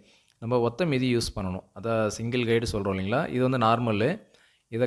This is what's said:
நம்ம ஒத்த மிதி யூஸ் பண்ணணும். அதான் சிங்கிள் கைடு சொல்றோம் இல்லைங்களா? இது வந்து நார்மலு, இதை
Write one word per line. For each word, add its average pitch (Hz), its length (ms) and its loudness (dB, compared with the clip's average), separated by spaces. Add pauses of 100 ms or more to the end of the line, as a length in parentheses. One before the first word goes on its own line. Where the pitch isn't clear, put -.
(420)
நம்ம 120 260 0
ஒத்த 117 240 -2
மிதி 127 240 2
யூஸ் - 220 -2
பண்ணணும். 95 280 -6 (140)
அதான் 110 260 0 (120)
சிங்கிள் 117 340 -2
கைடு 117 220 2
சொல்றோம் 98 220 0
இல்லைங்களா? 101 260 0 (140)
இது 123 120 2
வந்து 127 200 0
நார்மலு, 117 420 2 (640)
இதை 120 100 2